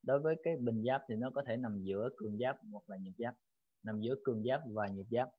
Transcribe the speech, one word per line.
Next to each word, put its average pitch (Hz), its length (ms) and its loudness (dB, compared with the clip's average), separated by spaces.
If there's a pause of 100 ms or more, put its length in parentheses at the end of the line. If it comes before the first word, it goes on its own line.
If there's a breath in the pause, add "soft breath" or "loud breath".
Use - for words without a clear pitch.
Đối 139 180 6
với 156 220 4
cái 165 140 2
bệnh 117 280 2
giáp 127 240 4
thì 117 60 -2
nó 123 200 0
có 139 120 -2
thể 143 100 0
nằm 107 260 -2
giữa 98 340 0
cường 107 220 -4
giáp 127 180 0 (160)
hoặc 104 180 -16
là 98 60 -8
nhược 95 220 -8
giáp, 117 160 -4 (480)
nằm 107 180 -4
giữa 117 140 0 (100)
cường 110 200 2
giáp 127 220 2
và 107 220 0
nhược 98 220 -6
giáp. 120 180 2 (100)